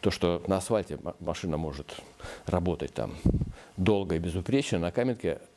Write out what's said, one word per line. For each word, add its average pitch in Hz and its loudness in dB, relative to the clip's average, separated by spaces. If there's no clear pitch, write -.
то, 101 2
что 87 2
на 95 4
асфальте 92 0
ма-, - -8
машина 85 -2
может 73 -6
работать 87 0
там - -6
долго 98 4
и 82 2
безупречно, 92 0
на 87 0
каменке 113 0